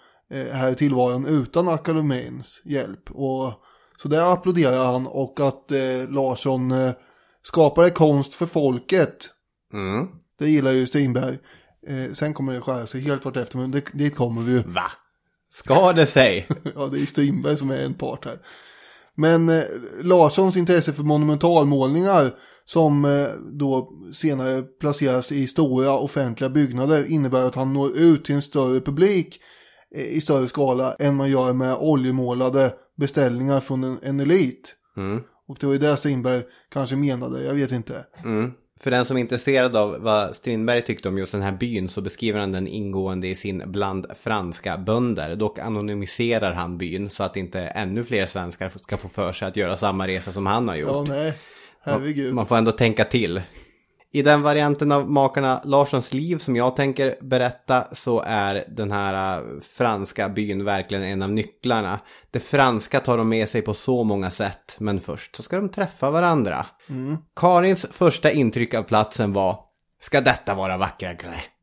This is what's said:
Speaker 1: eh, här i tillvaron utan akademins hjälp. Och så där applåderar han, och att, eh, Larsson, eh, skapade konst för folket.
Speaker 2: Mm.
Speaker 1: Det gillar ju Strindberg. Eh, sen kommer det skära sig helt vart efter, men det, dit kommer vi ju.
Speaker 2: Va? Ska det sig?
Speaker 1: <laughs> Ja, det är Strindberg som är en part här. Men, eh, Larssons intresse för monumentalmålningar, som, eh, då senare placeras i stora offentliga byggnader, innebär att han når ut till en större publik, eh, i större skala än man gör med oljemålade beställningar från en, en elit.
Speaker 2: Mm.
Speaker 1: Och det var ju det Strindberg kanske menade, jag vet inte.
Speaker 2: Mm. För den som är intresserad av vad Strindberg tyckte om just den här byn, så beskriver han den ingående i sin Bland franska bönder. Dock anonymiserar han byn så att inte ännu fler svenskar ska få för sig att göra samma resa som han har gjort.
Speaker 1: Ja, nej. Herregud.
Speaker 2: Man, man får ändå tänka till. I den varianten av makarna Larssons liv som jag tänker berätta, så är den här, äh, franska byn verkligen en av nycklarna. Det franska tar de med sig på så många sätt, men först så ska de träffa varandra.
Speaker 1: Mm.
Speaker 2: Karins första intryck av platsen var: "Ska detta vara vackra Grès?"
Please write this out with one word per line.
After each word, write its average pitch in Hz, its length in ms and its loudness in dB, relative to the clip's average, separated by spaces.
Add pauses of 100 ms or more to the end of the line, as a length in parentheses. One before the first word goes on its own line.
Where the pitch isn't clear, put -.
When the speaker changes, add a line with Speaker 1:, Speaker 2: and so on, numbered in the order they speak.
(320)
Speaker 1:
eh, 131 220 -8
här 131 160 0
i 131 40 0
tillvaron 127 520 2
utan 156 420 0
akademins 143 960 -4
hjälp. 123 460 -6
Och 131 420 -4 (500)
så 147 60 -8
där 165 240 4
applåderar 165 600 2
han, 127 140 -2
och 135 340 -6
att, 135 320 -2
eh, 131 380 -2
Larsson, 131 600 0
eh, 131 200 2 (500)
skapade 165 480 6
konst 147 440 4
för 170 120 -4
folket. 147 680 0 (560)
Speaker 2:
Mm. 104 340 -4 (320)
Speaker 1:
Det 151 120 0
gillar 135 200 4
ju 131 160 2
Strindberg. 131 520 0 (480)
Eh, 131 280 -8
sen 151 200 -4
kommer 135 200 -4
det 123 60 -6
skära 120 260 -6
sig 131 140 -10
helt 139 240 -4
vart 135 120 -8
efter, 127 220 -6
men 131 120 -4
det, 139 220 -2
dit 147 240 -2
kommer 117 260 -2
vi 123 100 0
ju. 120 100 4
Speaker 2:
Va? 87 280 -6 (600)
Ska 180 420 4
det 165 140 6
sig? 110 400 4 (160)
Speaker 1:
<laughs> - 120 -8
Ja, 139 120 -6
det 139 140 -4
är 143 60 -2
Strindberg 143 500 0
som 135 140 -4
är 135 140 -4
en 131 100 -6
part 127 300 -8
här. 120 140 -12 (760)
Men, 165 340 4
eh, 160 140 4 (400)
Larssons 180 540 6
intresse 170 360 4
för 143 100 -6
monumentalmålningar, 151 1300 4 (340)
som, 147 400 4
eh, 143 220 2 (320)
då 135 340 -2 (220)
senare 131 480 -2
placeras 135 720 -2
i 135 140 0
stora 135 460 2
offentliga 131 580 -2
byggnader, 139 640 2
innebär 131 300 2
att 127 120 0
han 131 180 -2
når 139 240 0
ut 156 280 6
till 147 100 -2
en 143 80 0
större 131 380 0
publik, 175 600 0 (560)
eh, 143 80 -8
i 151 160 -4
större 135 280 0
skala 131 460 0
än 143 220 0
man 139 140 0
gör 127 220 2
med 127 280 0
oljemålade 127 920 2 (260)
beställningar 135 640 0
från 131 240 -4
en, 127 180 -6
en 139 180 -4
elit. 147 560 0 (200)
Speaker 2:
Mm. 101 240 -4 (280)
Speaker 1:
Och 139 120 -16
det 143 60 -2
var 139 60 2
ju 139 60 2
det 147 180 2
Strindberg 127 460 -2 (300)
kanske 135 240 -4
menade, 131 480 -2
jag 139 100 -4
vet 135 180 0
inte. 120 320 -6 (200)
Speaker 2:
Mm. 113 260 -2 (300)
För 135 100 -4
den 123 140 2
som 131 120 -2
är 127 40 2
intresserad 123 560 2
av 104 240 2
vad 107 360 2
Strindberg 117 460 0
tyckte 104 260 -6
om 95 100 -2
just 95 140 -6
den 101 100 -2
här 98 100 -2
byn, 98 360 -4
så 101 120 -8
beskriver 104 400 -2
han 98 120 -2
den 95 160 -4
ingående 95 600 -4
i 95 60 -4
sin 92 320 -8
Bland 95 400 -4 (140)
franska 98 580 -6
bönder. 98 560 -2
Dock 104 240 -4
anonymiserar 104 960 -4
han 87 260 -6
byn 92 320 -6
så - 120 -8
att 92 140 -6
inte 92 240 -6
ännu 98 440 -6
fler 101 220 -2
svenskar 92 440 -8 (120)
ska - 140 -6
få 92 120 -14
för 92 240 -4
sig 95 160 -8
att 92 80 -10
göra 95 200 -2
samma 95 300 -2
resa 92 260 -6
som 98 140 -6
han 117 220 0
har 82 80 -4
gjort. 76 140 -4 (180)
Speaker 1:
Ja, 139 60 -4
nej. 151 200 -4 (480)
Herregud. 139 440 -4
Speaker 2:
Man, 131 80 -2
man 113 120 -2
får 117 100 2
ändå 113 160 4
tänka 110 320 2
till. 95 360 -2 (720)
I 143 100 2
den 147 200 6
varianten 147 500 2
av 143 180 2
makarna 135 540 2
Larssons 139 480 2
liv 160 260 -2
som 127 180 -2
jag 127 200 2
tänker 135 460 0
berätta, 127 720 0
så 117 340 -2
är 101 420 -2
den 107 240 -6
här, 95 460 -2
äh, 67 40 -8 (180)
franska 107 680 -4
byn 101 360 -4
verkligen 98 400 -2
en 95 180 -4
av 98 80 -2
nycklarna. 107 680 -2 (300)
Det - 100 -6
franska 131 600 2
tar 120 180 2
de 113 100 0
med 110 200 0
sig 113 140 -2
på 104 120 -4
så 123 300 -2
många 98 260 -2
sätt, - 480 -8
men 101 220 -2
först - 360 -12
så 113 60 -12
ska - 140 -6
de 196 120 -2
träffa 175 420 -4
varandra. 151 560 2 (220)
Speaker 1:
Mm. 135 280 -6 (200)
Speaker 2:
Karins 180 560 4
första 160 380 4
intryck 120 440 0
av 113 80 0
platsen 107 500 0
var: 95 260 0 (420)
"Ska 143 200 2
detta 123 340 0
vara 95 220 -2
vackra 92 360 -4
Grès?" 87 300 -14 (200)